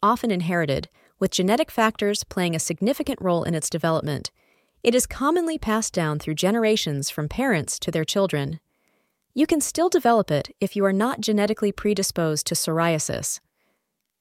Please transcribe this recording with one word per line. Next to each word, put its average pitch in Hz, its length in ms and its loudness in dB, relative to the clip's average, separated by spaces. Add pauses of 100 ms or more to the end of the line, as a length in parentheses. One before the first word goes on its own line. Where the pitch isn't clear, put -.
often 233 260 2
inherited, 170 600 0 (280)
with 190 140 0
genetic 214 400 2
factors 214 540 0
playing 175 280 -2
a 160 60 -2
significant 247 600 -2
role 175 240 2
in 170 100 0
its 156 140 -4
development. 160 600 -2 (540)
It 233 100 4
is 247 140 2
commonly 320 500 0
passed 220 360 -2
down 151 260 0
through 156 160 -4
generations 202 760 0
from 151 200 -4
parents 220 500 -2
to - 120 -4
their 160 120 0
children. 160 560 0 (760)
You 294 140 2
can 311 140 2
still - 260 0
develop 233 420 4
it - 300 -2
if 196 160 -2
you 202 80 0
are 196 80 4
not 220 300 0
genetically 208 500 0
predisposed 185 760 0
to 170 80 -2
psoriasis. 165 840 0 (800)